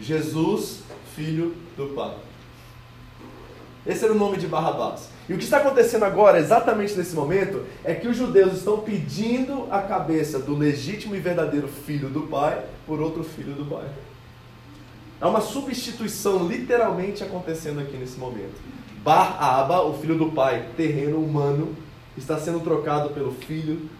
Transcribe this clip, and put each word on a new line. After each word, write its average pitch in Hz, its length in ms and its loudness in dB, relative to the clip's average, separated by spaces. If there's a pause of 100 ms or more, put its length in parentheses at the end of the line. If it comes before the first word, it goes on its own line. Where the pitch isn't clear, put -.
Jesus, 156 760 0 (360)
Filho 160 400 -2 (220)
do 139 180 -6
Pai. 113 200 -6 (1700)
Esse - 180 0
era 214 100 6
o 214 40 6
nome 196 180 4
de 170 120 -2
Barrabás. - 600 -2 (220)
E 175 40 -2
o - 40 -2
que - 60 -4
está 285 140 4
acontecendo 240 460 6
agora, 185 360 8
exatamente 208 560 4
nesse 165 180 -2
momento, 156 520 0 (180)
é 160 100 0
que - 140 -4
os 247 80 2
judeus 196 420 4
estão 208 220 0
pedindo 214 880 -2
a 196 120 2
cabeça 156 580 0
do 139 180 -2
legítimo 151 580 0
e 185 40 -4
verdadeiro 156 480 0
Filho 139 420 -6
do 147 120 -4
Pai 147 420 0 (220)
por 151 160 -4
outro 160 220 -2
Filho 139 300 -10
do 143 120 -8
Pai. - 200 -8 (1300)
Há 160 80 2
uma 214 140 4
substituição 208 1040 -2
literalmente 208 760 0
acontecendo 160 580 -6
aqui 135 160 -8
nesse 127 200 -10
momento. 120 380 -10 (480)
Bar-Aba, 147 760 4
o 156 180 0
Filho 160 180 0
do 156 140 2
Pai 131 340 2 (120)
terreno, 151 420 0
humano, 143 560 0 (420)
está 156 220 -4
sendo 170 220 -4
trocado 147 480 0
pelo 131 240 -4
Filho 156 560 -6 (100)